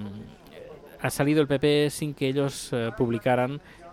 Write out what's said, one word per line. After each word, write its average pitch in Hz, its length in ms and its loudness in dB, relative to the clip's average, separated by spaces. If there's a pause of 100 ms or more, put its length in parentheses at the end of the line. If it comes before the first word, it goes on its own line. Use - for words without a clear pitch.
(1000)
ha 131 120 -2
salido 147 280 2
el 143 80 4
P 139 120 0
P 147 320 4
sin 147 240 -6
que 139 120 -2
ellos, 139 460 -2
eh, 117 240 0
publicaran 123 640 2 (320)